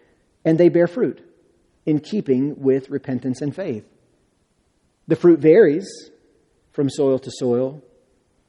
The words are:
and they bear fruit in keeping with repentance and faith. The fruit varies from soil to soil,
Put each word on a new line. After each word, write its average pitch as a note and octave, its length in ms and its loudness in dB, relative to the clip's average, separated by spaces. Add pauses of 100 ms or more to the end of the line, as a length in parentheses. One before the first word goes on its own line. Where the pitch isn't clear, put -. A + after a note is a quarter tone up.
(440)
and D#3+ 140 2
they F3 100 6
bear E3+ 200 2
fruit F3+ 340 -6 (640)
in D3+ 140 0
keeping C#3 600 -4
with C3+ 300 -2
repentance C3 500 -6
and C#3+ 140 -8
faith. C#3+ 320 -10 (1200)
The D#3 100 -2
fruit E3 240 4
varies E3 680 2 (640)
from C#3 180 -2
soil C3+ 280 0
to B2 140 -16
soil, C3 500 -4 (680)